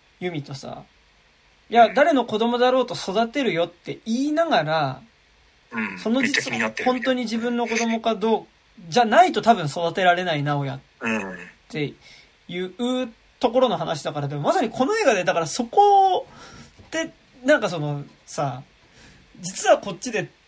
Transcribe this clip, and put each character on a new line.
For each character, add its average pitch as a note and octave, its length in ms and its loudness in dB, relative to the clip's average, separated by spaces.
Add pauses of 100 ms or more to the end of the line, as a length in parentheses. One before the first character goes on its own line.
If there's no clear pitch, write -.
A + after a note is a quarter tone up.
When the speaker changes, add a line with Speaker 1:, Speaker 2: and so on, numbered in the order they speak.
(200)
Speaker 1:
ユ F3+ 100 -4
ミ D#3 120 -8
と C#3+ 120 -14
さ、 - 300 -14 (880)
い G#3 40 -4
や、 A#3 120 8
Speaker 2:
う G#3 40 -4
ん。 F#3 40 -12
Speaker 1:
誰 D#4 180 4
の B3+ 120 2
子 A3 140 -4
供 A#3 200 0
だ B3 120 4
ろ B3+ 120 2
う A#3+ 40 -2
と F3 80 -10
育 G3 340 -2
て C#4 140 -4
る A3 100 0
よ E3+ 140 0
っ - 20 -16
て - 380 -14
言 B3+ 220 -2
い D4+ 40 -4
な E4 140 0
が A3 160 2
ら、 D3+ 400 -4 (680)
Speaker 2:
う A#3 100 -8
ん。 G3 180 -8
Speaker 1:
そ A3 120 -4
の C4 120 2
実 - 0 -
は - 20 2
Speaker 2:
め - 40 0
っ C#4+ 40 -2
ち C4+ 60 0
ゃ - 40 -2
気 C4+ 80 -6
に A3+ 80 -6
な A3+ 100 -2
っ A3 40 -6
て - 120 -8
る - 0 -
み - 0 -
た - 0 -
い - 20 0
な。 B3+ 60 2
Speaker 1:
本 B3 100 -4
当 C4 120 0
に B3 80 -2
自 A3+ 160 -4
分 A#3+ 180 -2
の A#3 100 -2
子 A3+ 100 -4
供 A3+ 240 -2
か A3+ 140 -2
ど G#3+ 260 0
う、 - 60 -18 (420)
じ E3 120 2
ゃ A#3+ 40 4
な A3 200 6
い D4+ 80 4
と A3+ 100 -2
多 A3+ 120 6
分 F3 120 0
育 E3+ 280 -2
て G3 80 -2
ら F3 120 6
れ F3+ 100 -2
な F3 100 -2
い D3 80 -2
直 C#3+ 220 -2
哉 C3+ 120 -8
っ C#3 40 -16 (200)
Speaker 2:
う - 100 -6
ん。 F#3+ 280 -6 (300)
Speaker 1:
て D3 260 -6 (540)
い F3+ 120 -10
う F#3 120 -8 (680)
と B3 100 2
こ B3 100 2
ろ B3+ 80 6
の F#3+ 80 0
話 D#3+ 260 -6
だ D#3+ 100 -6
か D3 100 -4
ら、 C#3+ 60 -4
で D3 60 -6
も C#3+ 60 -6
ま G#3+ 140 2
さ F#4 80 2
に A3+ 80 -2
こ B3+ 160 0
の G#4 100 -2
映 A4 80 0
画 B3+ 100 6
で、 F3+ 100 0
だ F#3 100 0
か E3+ 60 2
ら D#3+ 60 -2
そ A#3 180 -4
こ G4 640 4 (560)
っ - 80 -20
て、 D#4+ 220 -6 (320)
な C#4 140 6
ん - 20 -2
か G#3 80 -2
そ E3+ 100 -6
の D3 260 -6 (200)
さ、 C3+ 380 -6 (800)
実 F#3+ 280 -4
は E4 100 6
こ G3+ 120 -8
っ - 80 -10
ち B3+ 120 -10
で G#3 120 -4
っ C#3+ 40 -8 (220)